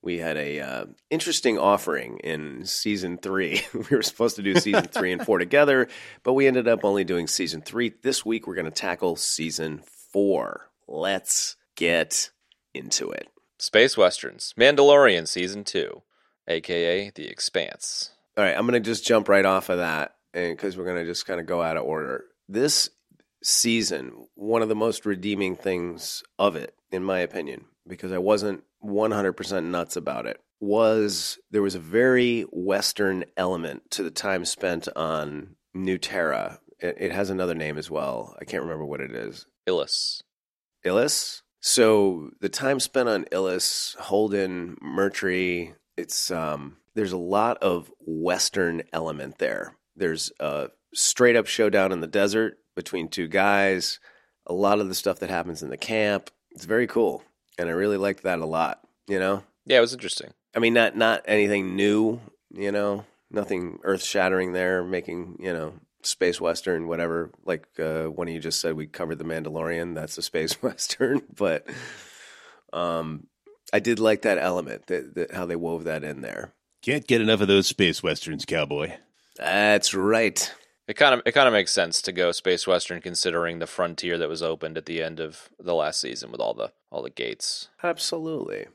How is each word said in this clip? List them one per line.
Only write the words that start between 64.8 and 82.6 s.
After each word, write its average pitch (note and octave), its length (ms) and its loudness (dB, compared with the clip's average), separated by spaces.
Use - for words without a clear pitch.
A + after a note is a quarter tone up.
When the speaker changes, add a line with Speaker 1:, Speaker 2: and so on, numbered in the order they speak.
Speaker 1:
making, F2 560 -8
you F2+ 140 -4
know, D#2 200 -6
space - 380 -2
Western, E2 480 -2
whatever. E2 420 -2
Like, E2 200 -4
uh, D#2+ 280 -2
one E2+ 200 -6
of E2 60 -6
you E2 80 -8
just D#2+ 180 -4
said, E2 160 -2
we D#2 120 -8
covered D#2+ 320 -8
The D#2+ 40 -10
Mandalorian. D#2+ 720 -6
That's D#2 220 -10
a E2+ 40 -8
space D#2+ 320 -2
<laughs> - 80 -10
Western. - 600 -2
But, E2 320 -2
um, E2 540 -4
I G#2 80 4
did A2 200 0
like A2 240 4
that G2+ 140 4
element, E2+ 500 -2
that, D2 280 -6
that E2+ 160 -4
how F2+ 140 -6
they F2 100 -4
wove E2 300 -4
that D#2 180 -4
in D2 160 -8
there. A1 320 -10
Speaker 3:
Can't C3 260 -2
get A#2 140 6
enough G#2+ 180 6
of G2+ 80 4
those G2 200 8
space F2 360 2
Westerns, D#2 400 -2
cowboy. D2 480 -2
Speaker 1:
That's G#2 560 4
right. G#2 600 2
Speaker 2:
It G#2+ 80 -8
kind C3+ 200 8
of, A#2 100 -2
it A#2+ 60 2
kind C3+ 160 6
of A#2 60 4
makes G2+ 200 4
sense E2+ 300 0
to F#2+ 80 -6
go F2 200 2
space F2 360 0